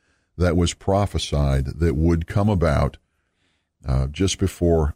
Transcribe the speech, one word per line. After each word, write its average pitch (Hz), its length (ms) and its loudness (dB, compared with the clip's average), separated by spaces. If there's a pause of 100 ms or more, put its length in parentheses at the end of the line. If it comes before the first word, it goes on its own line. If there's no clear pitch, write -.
(380)
that 85 180 2
was 87 180 2
prophesied 73 920 -2
that 71 320 -2
would 82 280 2
come 101 220 -2
about, 76 500 0 (880)
uh, 67 220 0
just 90 320 -2
before 82 560 0